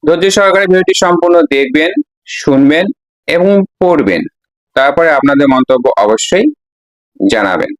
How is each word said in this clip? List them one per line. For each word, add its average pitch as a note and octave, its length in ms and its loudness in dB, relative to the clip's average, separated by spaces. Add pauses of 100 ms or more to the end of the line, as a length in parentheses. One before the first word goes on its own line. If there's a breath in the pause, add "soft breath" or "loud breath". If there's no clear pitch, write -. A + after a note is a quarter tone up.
ধৈর্য E3+ 280 0
সহকারে G3 360 0
ভিডিওটি F#3 280 0
সম্পূর্ণ F3 560 2
দেখবেন, C#3 420 -2 (340)
শুনবেন C#3+ 600 0 (400)
এবং F#3+ 380 0 (160)
পড়বেন, C3 420 0 (520)
তারপরে C#3+ 360 0
আপনাদের C#3 380 2
মন্তব্য C3 360 0 (120)
অবশ্যই A2 500 0 (840)
জানাবেন। G2+ 500 -2